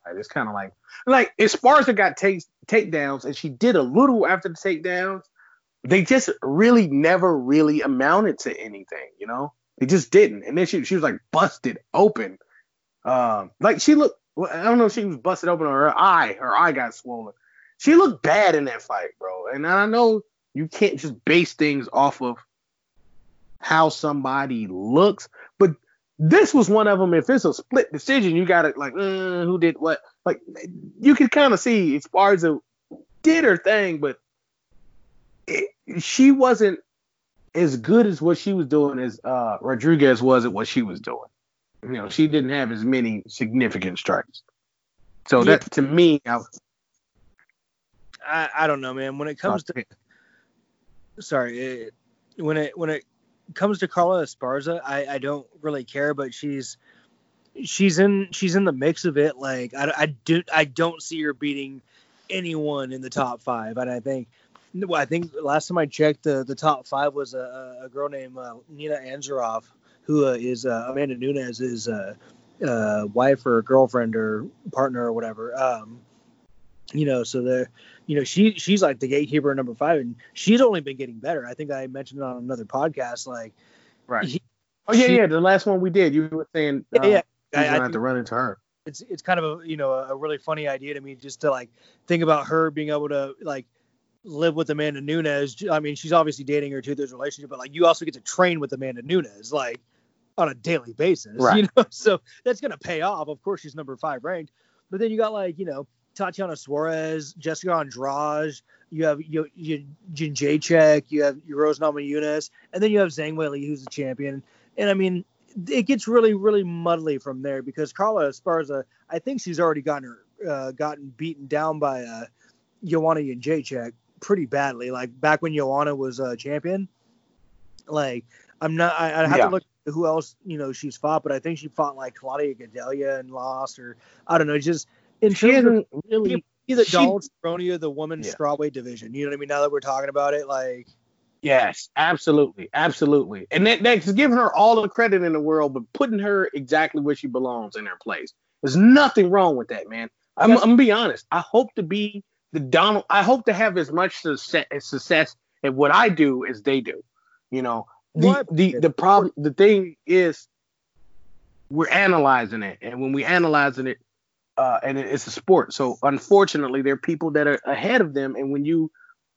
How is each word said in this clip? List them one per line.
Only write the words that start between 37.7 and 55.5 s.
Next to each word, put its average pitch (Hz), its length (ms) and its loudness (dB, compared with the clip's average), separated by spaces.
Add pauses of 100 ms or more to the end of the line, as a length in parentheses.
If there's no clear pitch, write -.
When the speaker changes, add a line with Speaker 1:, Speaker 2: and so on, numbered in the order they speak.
Speaker 1:
good 196 300 4
as 170 160 -4
what 165 160 2
she 202 140 -4
was 175 140 -2
doing 143 320 2
as, 120 260 -8
uh, 120 360 -2
Rodriguez 131 640 4
was 127 220 6
at 120 80 -4
what 107 160 -6
she 127 140 0
was 92 180 -8
doing. - 280 -12 (540)
You 127 80 -12
know, 104 180 -8
she 156 200 2
didn't 147 220 0
have 135 200 -2
as 110 140 -6
many 117 440 0
significant 107 720 -2
strikes. - 440 -4 (840)
So 127 140 4
Speaker 2:
Yeah. 156 160 8
Speaker 1:
that, - 160 -4
to 147 100 2
me, 156 420 4
I 120 160 -2 (1900)
Speaker 2:
I, 156 220 -4 (120)
I 160 60 2
don't 143 140 -2
know, 127 140 -8
man. 135 240 -8
When 147 100 -8
it 147 100 -10
comes - 260 -4
to, - 80 -10
Speaker 1:
Okay. 120 120 -10 (1400)
Speaker 2:
sorry, 123 400 -4
it, 123 340 -12 (440)
when 156 180 -2
it, 151 220 -4
when 160 100 -6
it 156 160 -6 (480)
comes 196 280 -2
to 185 80 -2
Carla 175 360 2
Esparza, 139 580 -6
I, 139 240 -6
I 139 120 -6
don't 139 280 -8 (140)